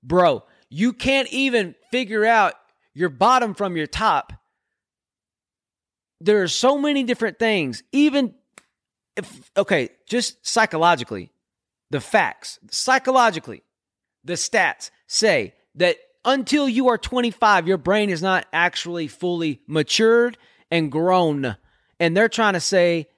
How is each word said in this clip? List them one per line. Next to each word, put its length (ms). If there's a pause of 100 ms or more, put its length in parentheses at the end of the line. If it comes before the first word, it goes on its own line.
Bro, 420 (240)
you 240
can't 400
even 420 (160)
figure 360
out 260 (400)
your 160
bottom 460
from 240
your 80
top. 480 (1900)
There 220
are 60
so 280
many 280
different 340
things. 440 (100)
Even 420 (840)
if, 400
okay, 320 (180)
just 400
psychologically, 840 (580)
the 120
facts, 580 (120)
psychologically, 920 (600)
the 80
stats 580 (160)
say 480 (220)
that 200 (280)
until 440
you 200
are 100
twenty-five, 680
your 100
brain 320
is 100
not 320
actually 540
fully 640
matured 680 (320)
and 220
grown. 680 (440)
And 160
they're 120
trying 260
to 60
say 580